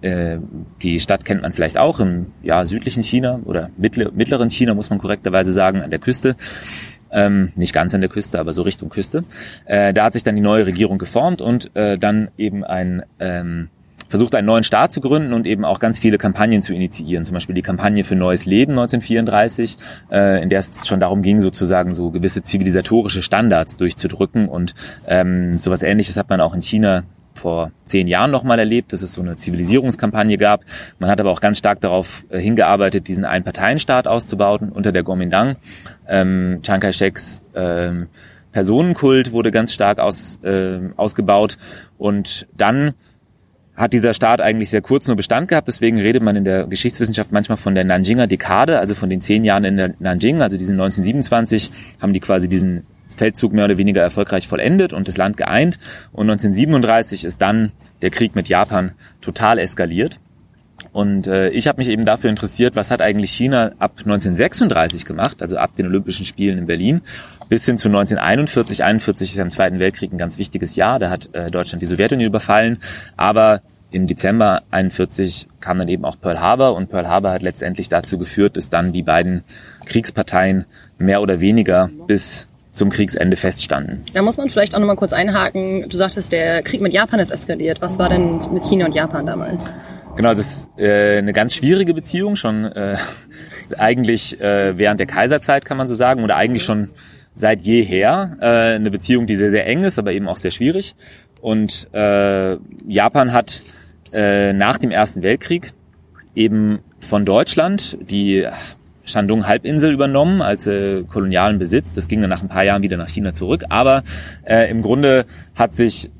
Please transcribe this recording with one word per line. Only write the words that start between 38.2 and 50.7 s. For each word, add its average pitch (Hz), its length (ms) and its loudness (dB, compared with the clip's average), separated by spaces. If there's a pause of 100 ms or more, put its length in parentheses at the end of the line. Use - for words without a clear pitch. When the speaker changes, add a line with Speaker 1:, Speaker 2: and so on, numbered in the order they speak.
Speaker 1:
Personenkult 131 800 2
wurde 113 220 0
ganz 110 200 0
stark 101 280 0
aus-, - 420 -4
ähm, 95 540 -2
ausgebaut. 104 600 2 (380)
Und - 600 -4
dann 131 380 2 (840)
hat 113 160 0
dieser 117 220 4
Staat 117 260 4
eigentlich 110 300 0
sehr 104 120 2
kurz 139 240 2
nur 127 80 2
Bestand 113 320 0
gehabt. 160 220 0
Deswegen 113 320 0
redet 117 240 2
man 104 100 4
in 101 80 0
der 95 240 0
Geschichtswissenschaft 107 640 -4
manchmal 104 280 0
von 98 180 0
der 92 80 2
Nanjinger 95 420 2
Dekade, 104 540 2
also 98 160 -2
von 95 140 -4
den 92 100 -2
zehn 107 240 2
Jahren 101 180 4
in 98 140 2
der 92 240 0
Nanjing, 95 420 0
also 101 140 0
diesen 92 180 -2